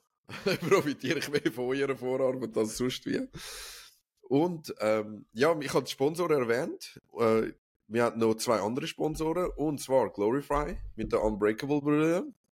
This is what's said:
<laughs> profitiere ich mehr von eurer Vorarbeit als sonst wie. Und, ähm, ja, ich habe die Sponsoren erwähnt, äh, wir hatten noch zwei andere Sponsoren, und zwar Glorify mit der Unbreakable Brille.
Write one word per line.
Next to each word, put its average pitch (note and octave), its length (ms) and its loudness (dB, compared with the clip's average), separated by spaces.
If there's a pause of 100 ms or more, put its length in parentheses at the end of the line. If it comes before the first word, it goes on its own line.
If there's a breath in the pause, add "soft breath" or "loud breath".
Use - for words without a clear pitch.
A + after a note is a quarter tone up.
(300)
<laughs> - 380 -4
profitiere D3 520 2
ich B2+ 100 -6
mehr D3 240 0
von B2 140 -4
eurer C3+ 280 0
Vorarbeit B2+ 640 -2
als A2 200 0
sonst B2+ 280 -2
wie. C4 220 -2 (960 loud breath)
Und, D#3 580 0
ähm, G#2+ 540 -2
ja, D#3 260 4
ich C3+ 140 -6
habe C#3+ 120 2
die - 60 -10
Sponsoren D#3 500 2
erwähnt, B2 580 -2 (180)
äh, A2+ 360 4 (340)
wir A2+ 160 2
hatten A2+ 160 0
noch A2+ 160 4
zwei A2+ 240 2
andere B2 280 -2
Sponsoren, D#3+ 680 -2
und D3 240 -2
zwar B2+ 320 2
Glorify C#3+ 640 0 (200)
mit A2 180 -4
der G#2 100 2
Unbreakable A2 580 2
Brille. D#3+ 520 2 (240)